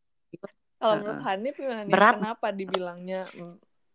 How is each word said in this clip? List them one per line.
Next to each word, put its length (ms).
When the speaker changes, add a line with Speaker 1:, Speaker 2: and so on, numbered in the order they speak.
Speaker 1:
kalau 200
menurut 200
Speaker 2:
Heeh. 80
Speaker 1:
Hanif 320
gimana 260
nih? 60
Speaker 2:
Berat. 200
Speaker 1:
Kenapa 340
dibilangnya, 600
mm, 160